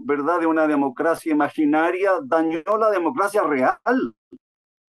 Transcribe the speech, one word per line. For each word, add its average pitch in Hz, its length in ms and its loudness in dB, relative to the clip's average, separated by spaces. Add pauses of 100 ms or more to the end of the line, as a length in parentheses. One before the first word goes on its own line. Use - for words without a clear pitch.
¿verdad? 143 360 0
De 170 60 0
una 160 200 2
democracia 151 680 0
imaginaria 160 800 0 (100)
dañó 160 400 0 (160)
la 220 120 2
democracia 190 540 0
real. 143 340 0 (1120)